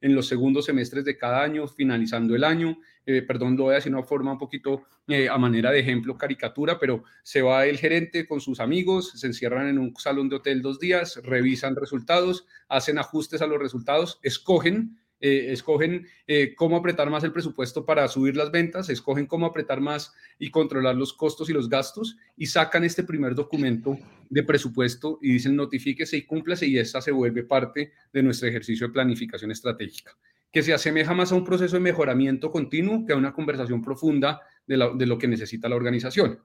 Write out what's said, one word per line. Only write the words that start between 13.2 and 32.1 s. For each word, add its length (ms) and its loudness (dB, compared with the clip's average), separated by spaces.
a 60 0
los 100 0
resultados, 640 -2
escogen, 800 0
eh, 300 2
escogen, 560 -2
eh, 280 2
cómo 220 2
apretar 320 0
más 160 -2
el 80 -2
presupuesto 520 -6
para 220 4
subir 300 0
las 140 0
ventas, 380 0
escogen 360 -2
cómo 200 -2
apretar 360 -4
más 320 -4
y 120 -8
controlar 460 2
los 160 -2
costos 380 -4
y 40 0
los 140 0
gastos, 480 -4
y 80 -8
sacan 400 2
este 180 -2
primer 320 -2
documento 600 -2
de 140 2
presupuesto 800 0
y 120 2
dicen: 240 2
"Notifíquese 580 -4
y 60 -2
cúmplase", 460 -4
y 100 4
esta 240 0
se 100 -2
vuelve 320 0
parte 480 0
de 100 2
nuestro 240 2
ejercicio 400 -4
de 60 -8
planificación 580 -2
estratégica, 680 -8
que 100 2
se 100 2
asemeja 400 0
más 200 0
a 20 6
un 80 2
proceso 320 0
de 60 2
mejoramiento 680 0